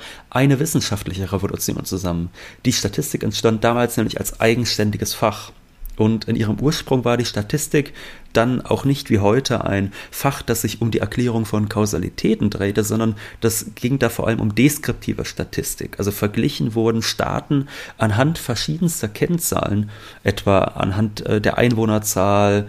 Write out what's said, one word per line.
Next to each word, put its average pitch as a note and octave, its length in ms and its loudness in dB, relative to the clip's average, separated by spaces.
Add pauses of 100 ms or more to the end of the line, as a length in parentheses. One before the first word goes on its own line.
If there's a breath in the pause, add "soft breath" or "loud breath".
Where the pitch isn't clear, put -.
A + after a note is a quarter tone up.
(300 loud breath)
eine C3+ 300 4
wissenschaftliche G2 720 -2
Revolution F#2+ 520 -2
zusammen. F2 460 -2 (340 loud breath)
Die B2+ 80 4
Statistik - 520 -2
entstand A2 400 0
damals A#2+ 320 2
nämlich G#2+ 240 0
als - 200 -6
eigenständiges A2 720 0
Fach. - 380 -2 (460)
Und A2 320 0
in A#2 80 0
ihrem G#2+ 240 0
Ursprung C3 440 0
war A#2+ 140 2
die A#2+ 80 0
Statistik C#3+ 680 -2 (400 loud breath)
dann A#2+ 300 4
auch - 240 0
nicht C#3 240 0
wie A2 80 6
heute A2 480 2
ein G2 260 0 (180 loud breath)
Fach, - 300 -2
das - 220 -2
sich - 180 -2
um A2+ 100 2
die A2 100 2
Erklärung A#2 440 0
von G#2+ 240 0
Kausalitäten G#2 800 0
drehte, G2+ 360 0
sondern A2 320 0 (260 loud breath)
das A2+ 320 0
ging B2+ 240 0
da A#2 100 2
vor - 180 -4
allem A2+ 140 0
um G#2+ 140 0
deskriptive - 720 0
Statistik. - 720 -6
Also G2+ 120 -2
verglichen A2+ 640 0
wurden A2+ 280 2
Staaten - 640 0 (320 loud breath)
anhand A#2 400 2
verschiedenster D#3 680 -2
Kennzahlen, G#2+ 840 0 (320 loud breath)
etwa G2 380 4
anhand, G#2 640 0
äh, A2 120 2
der - 200 0
Einwohnerzahl, G#2 1120 4